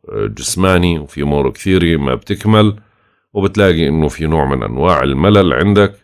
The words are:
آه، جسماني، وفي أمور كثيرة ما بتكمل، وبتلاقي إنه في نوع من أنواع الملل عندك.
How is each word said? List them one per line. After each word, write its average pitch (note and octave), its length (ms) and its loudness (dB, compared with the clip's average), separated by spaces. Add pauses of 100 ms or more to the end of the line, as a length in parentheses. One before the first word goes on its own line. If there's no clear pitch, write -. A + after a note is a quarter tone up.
آه، G#2 160 -6
جسماني، F2+ 720 -2
وفي C#2+ 220 -8
أمور C#2+ 280 0
كثيرة E2+ 480 0
ما C2+ 180 -2
بتكمل، G#2 640 0 (540)
وبتلاقي F#2+ 540 0
إنه D#2 200 0
في D#2 180 -6
نوع D#2 200 0
من C2+ 180 -4
أنواع C2+ 400 0
الملل E2+ 500 2
عندك. G2 500 2